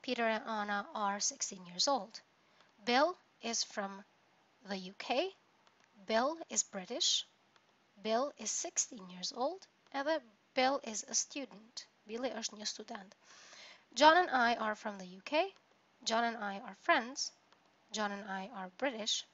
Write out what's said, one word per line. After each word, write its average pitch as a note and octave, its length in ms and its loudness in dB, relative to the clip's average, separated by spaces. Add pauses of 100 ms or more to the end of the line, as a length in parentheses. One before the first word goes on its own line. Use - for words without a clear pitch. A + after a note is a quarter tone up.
Peter A#3+ 260 0
and A3 180 0
Anna G#3 480 -4
are G3+ 260 -2
sixteen G3+ 460 -6
years F3 220 -2
old. A#3 320 -2 (680)
Bill C#4+ 300 4 (260)
is A#3 220 -4
from G3 400 -8 (640)
the F#3+ 100 -6
U F#3 220 -10
K. D#4+ 320 0 (760)
Bill C4 320 2 (120)
is G#3+ 140 0
British. - 640 -2 (800)
Bill A#3 340 2
is G#3+ 140 -6
sixteen G#3+ 580 -4
years F3+ 260 -6
old. D4+ 300 -2 (300)
Edhe C#4+ 260 0 (320)
Bill C4 300 4
is A3 260 -6
a A3+ 60 -6
student. A3 720 -6 (180)
Billy A#3 240 -6
është G#3+ 300 -8
një G#3 80 -8
student. G#3+ 480 -10 (800)
John D4+ 220 12
and F4+ 120 6
I A#3+ 260 4
are G#3+ 200 0
from G3+ 240 -8
the F#3 80 -12
U F#3+ 180 -16
K. E4 220 2 (580)
John A3+ 180 2
and A3+ 140 -2
I G3+ 260 -6
are G3 180 -14
friends. C#4 500 2 (600)
John G#3+ 200 -2
and G3+ 180 -8
I F#3+ 260 -6
are F#3+ 220 -10
British. A3+ 560 -2